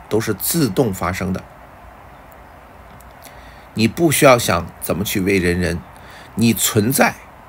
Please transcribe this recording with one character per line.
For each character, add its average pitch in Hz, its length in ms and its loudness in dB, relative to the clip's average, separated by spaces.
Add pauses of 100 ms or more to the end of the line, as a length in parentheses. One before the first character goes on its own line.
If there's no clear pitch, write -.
都 107 120 0
是 110 140 -4
自 143 340 -2
动 110 240 0
发 92 200 -4
生 92 200 -4
的。 92 120 -8 (2250)
你 110 120 0
不 160 240 0
需 139 160 2
要 127 100 8
想 87 300 0 (140)
怎 - 160 -4
么 90 80 -4
去 - 160 -4
为 98 180 2
人 87 200 0
人， 85 220 -2 (540)
你 113 180 2
存 107 400 -2
在， - 220 2 (340)